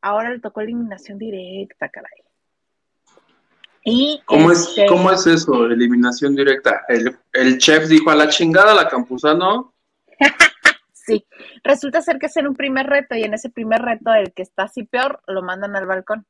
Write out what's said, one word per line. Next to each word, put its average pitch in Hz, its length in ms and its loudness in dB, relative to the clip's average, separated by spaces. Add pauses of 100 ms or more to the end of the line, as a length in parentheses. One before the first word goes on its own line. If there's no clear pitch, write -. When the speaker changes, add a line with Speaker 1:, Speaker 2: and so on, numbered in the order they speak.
Speaker 1:
ahora 208 300 -4
le 240 80 -10
tocó 220 220 -12
eliminación 214 560 -10
directa, 196 720 -12
caray. - 220 -20 (1700)
Y 277 400 0
Speaker 2:
¿Cómo 156 260 6
es, 170 80 4 (100)
Speaker 1:
este 202 160 2
Speaker 2:
cómo 185 260 4
es 185 160 0
eso, 139 380 2
eliminación 123 680 0
directa? 135 520 0
¿El, 120 300 -2 (160)
el 127 240 2
chef 156 320 4
dijo, 156 220 6
"A 151 40 4
la 151 140 4
chingada 180 440 4
la 175 160 4
Campuzano"? 156 840 -2 (460)
Speaker 1:
<laughs> 302 400 -2 (460)
Sí, 220 220 -2 (380)
resulta 285 360 0
ser 311 160 -4
que 302 100 -8
es 294 100 -6
en 285 100 -2
un 269 80 -6
primer 269 320 -4
reto, 277 260 -2
y 226 100 -4
en 214 100 -6
ese 220 160 -10
primer 226 320 -4
reto, 233 320 -4
el 202 180 0
que - 100 -14
está 185 220 -8
así 220 220 -10
peor, 254 420 -4
lo 190 160 -8
mandan 196 320 -10
al 190 100 -6
balcón. 190 440 -8